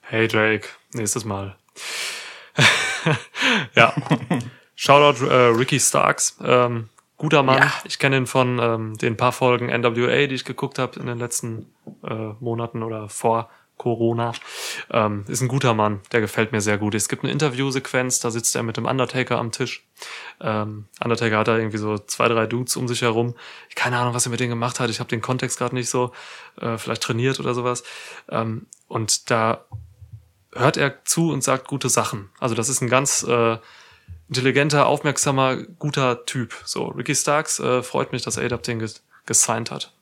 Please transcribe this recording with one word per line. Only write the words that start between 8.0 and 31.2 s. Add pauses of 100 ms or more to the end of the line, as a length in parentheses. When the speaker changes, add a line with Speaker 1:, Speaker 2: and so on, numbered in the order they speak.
Speaker 1:
ihn
von,
ähm,
den
paar
Folgen
N
W
A,
die
ich
geguckt
hab
in
den
letzten, (320)
äh, (260)
Monaten
oder
vor (280)
Corona. (580)
Ähm,
ist
ein
guter
Mann, (140)
der
gefällt
mir
sehr
gut.
Es
gibt
eine
Interviewsequenz,
da
sitzt
er
mit
dem
Undertaker
am
Tisch. (560)
Ähm, (180)
Undertaker
hat
da
irgendwie
so
zwei,
drei
Dudes
um
sich
herum. (400)
Keine
Ahnung,
was
er
mit
denen
gemacht
hat.
Ich
hab
den
Kontext
grad
nicht
so, (480)
äh,
vielleicht
trainiert
oder
sowas. (460)
Ähm, (220)
und
da (880)
hört
er
zu